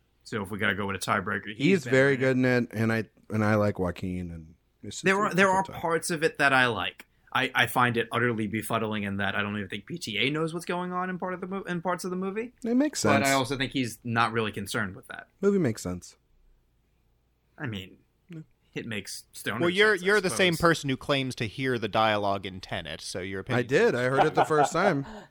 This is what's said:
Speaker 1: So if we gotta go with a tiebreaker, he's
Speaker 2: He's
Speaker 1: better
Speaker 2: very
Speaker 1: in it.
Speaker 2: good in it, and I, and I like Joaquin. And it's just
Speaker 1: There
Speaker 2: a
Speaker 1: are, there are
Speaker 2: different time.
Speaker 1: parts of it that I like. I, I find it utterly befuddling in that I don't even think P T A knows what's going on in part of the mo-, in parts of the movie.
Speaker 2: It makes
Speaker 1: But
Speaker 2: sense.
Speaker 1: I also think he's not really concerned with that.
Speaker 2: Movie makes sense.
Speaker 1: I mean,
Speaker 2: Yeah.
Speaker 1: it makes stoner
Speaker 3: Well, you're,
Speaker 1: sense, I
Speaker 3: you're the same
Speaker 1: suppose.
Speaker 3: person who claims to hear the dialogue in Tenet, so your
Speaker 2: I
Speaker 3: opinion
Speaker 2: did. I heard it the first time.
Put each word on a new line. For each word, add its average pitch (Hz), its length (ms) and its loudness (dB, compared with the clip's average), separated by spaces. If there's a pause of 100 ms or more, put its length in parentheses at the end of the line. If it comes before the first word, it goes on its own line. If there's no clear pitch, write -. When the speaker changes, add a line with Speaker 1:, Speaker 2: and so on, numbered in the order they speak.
(240)
Speaker 1:
So 110 200 -6
if 95 80 -8
we 110 60 -4
gotta 104 180 0
go 101 120 -4
with 98 80 -4
a 92 40 -8
tiebreaker, 101 560 -2
he's - 20 -12
Speaker 2:
He's 156 280 4
Speaker 1:
better 123 100 2
Speaker 2:
very 135 200 6
Speaker 1:
in 123 40 -6
it. - 0 -
Speaker 2:
good 131 180 2
in 127 80 4
it, 123 280 2
and 113 180 2
I, 110 120 0 (260)
and 107 140 0
I 107 120 4
like 104 240 2
Joaquin. 90 520 -4
And 80 240 -16 (280)
it's 101 140 -12
just - 80 -12
Speaker 1:
There 190 180 4
Speaker 2:
a 214 60 2
Speaker 1:
are, - 40 -2
there 190 160 4
are 190 120 2
Speaker 2:
different 185 140 -6
time. - 60 -8
Speaker 1:
parts 165 280 -2
of 165 140 -2
it 156 160 -2
that 143 120 4
I 131 160 6
like. 95 380 -4 (260)
I, 127 220 0
I 123 140 4
find 123 280 2
it 113 160 0
utterly 117 380 0
befuddling 107 560 -2
in 101 120 -4
that 101 180 -2
I 104 80 0
don't 104 120 -4
even 101 140 -6
think 104 160 -10
P 170 140 -10
T 104 180 -6
A 123 140 2
knows 156 200 -2
what's 170 140 -8
going 180 260 -4
on 180 200 -4
in 180 80 -8
part 185 160 -6
of 175 60 -12
the 190 60 -8
mo-, 190 140 -6
in 175 180 -6
parts 175 240 -4
of 190 60 -6
the 180 80 -4
movie. 196 360 -6 (120)
Speaker 2:
It 233 100 0
makes 285 280 2
Speaker 1:
But - 140 6
Speaker 2:
sense. 139 100 2
Speaker 1:
I 139 60 4
also 135 220 0
think 127 160 -4
he's 127 320 -2
not 117 300 2
really 110 180 -2
concerned 101 440 -6
with - 140 -20
that. - 180 -14 (120)
Speaker 2:
Movie 202 200 4
makes 123 240 0
sense. 90 320 -8 (1400)
Speaker 1:
I 151 120 -8
mean, 95 300 -10 (320)
Speaker 2:
Yeah. 165 100 -14 (340)
Speaker 1:
it 123 140 -8
makes 104 460 -10
stoner 110 260 -6
Speaker 3:
Well, 170 100 2
you're, 208 260 4
Speaker 1:
sense, 175 60 -6
I 175 60 -10
Speaker 3:
you're 208 140 4
the 180 100 0
same 185 240 4
Speaker 1:
suppose. 170 140 4
Speaker 3:
person 156 200 0
who 131 80 0
claims 135 380 -2
to 123 100 -4
hear 127 320 -2
the 110 120 -2
dialogue 104 580 2
in 95 140 -10
Tenet, 82 400 -8
so - 180 -8
your 95 220 -6
Speaker 2:
I 123 180 -2
Speaker 3:
opinion 123 80 -2
Speaker 2:
did. 170 280 4
I 123 100 0
heard 135 200 2
it 151 80 0
the - 120 4
first 151 260 4
time. 165 340 2 (260)